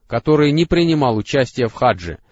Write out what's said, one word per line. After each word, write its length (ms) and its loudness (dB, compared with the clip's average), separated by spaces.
который 460 0
не 140 0
принимал 500 0
участия 500 -2
в 80 -6
хадже, 440 -2